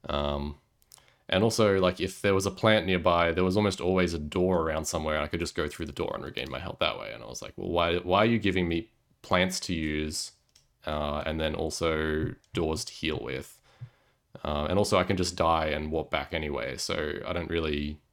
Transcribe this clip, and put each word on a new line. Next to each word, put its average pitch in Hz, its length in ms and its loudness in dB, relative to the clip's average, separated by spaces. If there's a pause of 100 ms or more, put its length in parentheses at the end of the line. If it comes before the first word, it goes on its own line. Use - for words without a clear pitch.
Um, 71 480 -2 (720)
and 92 140 4
also, 107 360 4
like, 90 200 2
if 90 220 -4
there 101 120 4
was 95 120 2
a 98 60 0
plant 107 340 4
nearby, 85 480 4
there 90 100 2
was 92 140 2
almost 104 240 2
always 90 320 2
a 80 60 -4
door 87 420 2
around 78 240 -2
somewhere, 78 300 -2
and 73 100 0
I - 20 -10
could 85 140 -4
just 82 140 -6
go 76 120 -2
through 78 200 -8
the 71 40 -10
door - 240 -4
and - 80 -8
regain - 260 -8
my 65 100 -8
health - 200 -10
that 80 180 0
way. 52 160 -10
And 58 80 -12
I 57 60 -14
was - 140 -12
like, - 160 -12
"Well, 92 120 -6
why, 85 280 2
why 90 220 4
are 110 60 8
you 117 140 4
giving 92 300 2
me 82 200 -2 (340)
plants 92 380 2
to 92 120 -4
use, 78 580 -4 (540)
uh, 73 400 -2
and 78 160 -4
then 78 120 0
also 80 800 0 (200)
doors 78 320 -2
to - 80 -14
heal 76 280 -4
with? 65 380 -10 (840)
Uh, 76 260 -2
and 90 100 2
also, 101 180 2
I 90 60 6
can 95 140 0
just 87 180 -2
die 80 320 2
and 76 240 -2
warp 78 200 -2
back 76 220 -4
anyway, 69 440 -4
so 80 360 -4 (140)
I 90 60 -4
don't 85 160 -4
really 76 500 -2 (140)